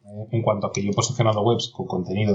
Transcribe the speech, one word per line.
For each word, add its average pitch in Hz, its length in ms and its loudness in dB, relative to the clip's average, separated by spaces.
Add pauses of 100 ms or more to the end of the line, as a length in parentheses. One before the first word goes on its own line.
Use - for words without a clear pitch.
eh, 104 280 -12
en 113 100 0
cuanto 104 240 0
a 95 60 -4
que 98 100 -4
yo 101 80 0
he 98 40 0
posicionado 107 480 2
webs 117 320 2
con 92 120 -8
contenido 95 480 0